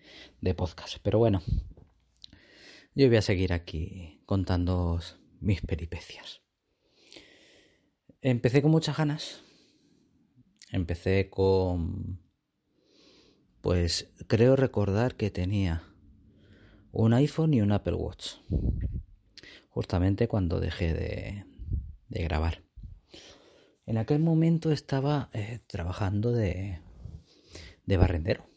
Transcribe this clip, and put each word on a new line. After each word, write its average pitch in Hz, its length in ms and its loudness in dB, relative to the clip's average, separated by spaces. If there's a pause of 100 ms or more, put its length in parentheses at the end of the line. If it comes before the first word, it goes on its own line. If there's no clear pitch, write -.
(420)
de 90 120 0
podcast. - 480 -6
Pero 104 160 2
bueno, 107 220 4 (1500)
yo 135 140 6
voy 117 80 6
a 104 60 6
seguir 90 320 0
aquí 82 720 -8
contándoos 90 920 0 (220)
mis 101 220 0
peripecias. - 800 -10 (1800)
Empecé 127 400 2
con 156 120 6
muchas 160 260 2
ganas. 151 440 -4 (1300)
Empecé 95 600 0
con, 92 880 0 (1400)
pues, 87 500 0 (140)
creo 123 280 4
recordar 110 640 0
que 104 140 -2
tenía 90 520 -2 (1080)
un 113 220 2
iPhone 151 400 2
y 110 80 4
un 101 100 2
Apple 87 220 0
Watch, 82 400 -8 (1400)
justamente 98 580 0
cuando 90 320 -2
dejé 85 320 -2
de, 85 520 -6 (680)
de - 120 -6
grabar. 80 420 -2 (1200)
En 113 100 -2
aquel 131 220 0
momento 165 520 2
estaba, 139 600 -2
eh, 110 340 -8
trabajando 98 640 -2
de, 95 500 -2 (1040)
de 98 100 2
barrendero. 87 500 2 (100)